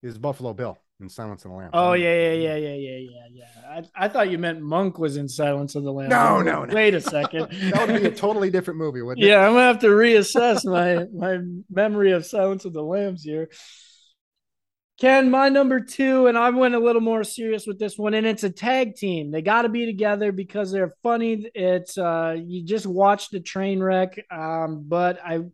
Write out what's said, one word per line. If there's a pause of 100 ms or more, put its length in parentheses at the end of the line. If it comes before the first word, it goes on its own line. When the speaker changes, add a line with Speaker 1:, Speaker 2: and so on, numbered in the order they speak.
Speaker 1:
is
Buffalo
Bill (220)
in
Silence
of
the
Lambs.
Speaker 2:
Oh,
Speaker 1:
I
don't
know. (140)
Speaker 2:
yeah,
yeah,
yeah,
yeah,
yeah,
yeah,
yeah. (140)
I,
I
thought
you
meant
Monk
was
in
Silence
of
the
Lambs.
Speaker 1:
No,
Speaker 2:
I'm
Speaker 1:
no,
Speaker 2:
like,
Speaker 1:
no.
Speaker 2:
"Wait
a
second."
Speaker 1:
<laughs>
That
would
be
a
totally
different
movie,
wouldn't
it?
Speaker 2:
Yeah,
I'm
gonna
have
to
reassess
my, (100)
my (320)
memory
of
Silence
of
the
Lambs
here. (1500)
Ken,
my
number
two,
and
I
went
a
little
more
serious
with
this
one,
and
it's
a
tag
team.
They
gotta
be
together
because
they're
funny.
It's,
uh,
you
just
watched
the
train
wreck, (120)
um,
but
I (140)